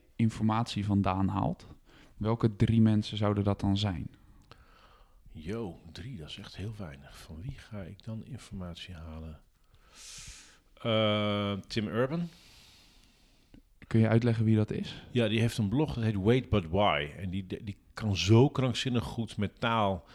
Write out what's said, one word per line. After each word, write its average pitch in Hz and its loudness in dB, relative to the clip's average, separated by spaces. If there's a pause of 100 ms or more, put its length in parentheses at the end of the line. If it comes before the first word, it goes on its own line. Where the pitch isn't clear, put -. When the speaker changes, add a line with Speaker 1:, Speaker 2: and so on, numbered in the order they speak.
(160)
Speaker 1:
informatie 110 0
vandaan 95 2
haalt, 98 -2 (500)
welke 110 0
drie 113 4
mensen 107 4
zouden 104 2
dat 101 2
dan 98 2
zijn? 98 -2 (1200)
Speaker 2:
Yo, 92 -8 (120)
drie, 107 -12
dat 76 -12
is - -12
echt - -16
heel 101 -8
weinig. 71 -14
Van 80 -14
wie 135 -10
ga 104 -14
ik 95 -14
dan 113 -10
informatie 92 -12
halen? 80 -12 (1400)
Eh, 104 0
Tim 107 -4
Urban. 131 -2 (1600)
Speaker 1:
Kun 113 4
je 113 6
uitleggen 113 4
wie 110 6
dat 107 2
is? - -8
Speaker 2:
Ja, 117 2
die 110 0
heeft 117 0
een 104 0
blog, 147 0
dat 117 -4
heet 110 0
Wait 117 2
But 95 2
Why. 82 2 (100)
En 92 -6
die, 95 -6 (180)
die 104 -10 (160)
kan 107 -2
zo 113 8
krankzinnig 123 -2
goed - -6
met 101 -4
taal 107 0